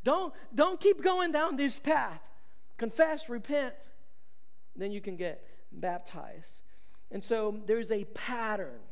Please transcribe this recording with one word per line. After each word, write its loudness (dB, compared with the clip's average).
Don't, 4
don't 4
keep 6
going 4
down 2
this 2
path. 2
Confess, 4
repent, 0
then -4
you -2
can -6
get -4
baptized. -4
And -4
so 0
there's 2
a 2
pattern -2